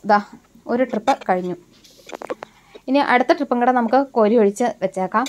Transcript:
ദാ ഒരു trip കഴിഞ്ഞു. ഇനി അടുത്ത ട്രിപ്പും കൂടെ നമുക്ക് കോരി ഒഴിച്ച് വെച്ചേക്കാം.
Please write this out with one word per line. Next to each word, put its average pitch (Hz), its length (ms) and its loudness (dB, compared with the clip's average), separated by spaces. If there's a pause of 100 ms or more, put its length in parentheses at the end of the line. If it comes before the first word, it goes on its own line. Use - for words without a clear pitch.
ദാ 208 140 4 (460)
ഒരു 247 180 0
trip 214 320 -2 (120)
കഴിഞ്ഞു. 180 260 -2 (1300)
ഇനി 269 100 2
അടുത്ത 247 340 2
ട്രിപ്പും 277 260 -2
കൂടെ 240 140 2
നമുക്ക് 247 380 2
കോരി 220 260 2
ഒഴിച്ച് 208 280 2 (180)
വെച്ചേക്കാം. 190 460 -2